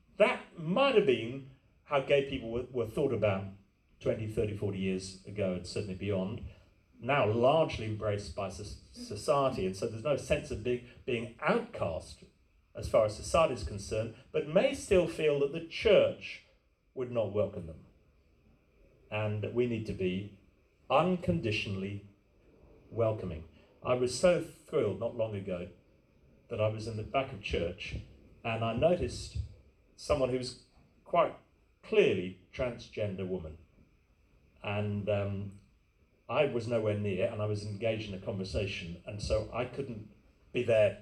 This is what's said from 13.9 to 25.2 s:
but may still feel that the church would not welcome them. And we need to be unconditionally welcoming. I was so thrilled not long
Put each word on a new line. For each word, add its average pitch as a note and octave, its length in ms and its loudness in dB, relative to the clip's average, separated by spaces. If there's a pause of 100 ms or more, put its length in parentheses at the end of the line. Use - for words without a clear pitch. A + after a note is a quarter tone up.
but D3 160 -2
may A3 240 4
still F#3 340 4
feel D3+ 340 2
that C#3 120 2
the E3 140 -8
church - 800 4 (500)
would A#2+ 180 -6
not G#2+ 220 0
welcome F#2+ 320 0
them. D#2+ 100 -12 (1300)
And G#2+ 440 -2
we A#2+ 120 4
need A2+ 200 -2
to G2+ 60 -6
be F#2 460 -4 (500)
unconditionally B2+ 1160 0 (840)
welcoming. G2+ 540 0 (400)
I B2 100 2
was B2 240 2
so F3 240 6 (240)
thrilled G#2+ 320 2
not A#2 160 -2
long A2 220 -2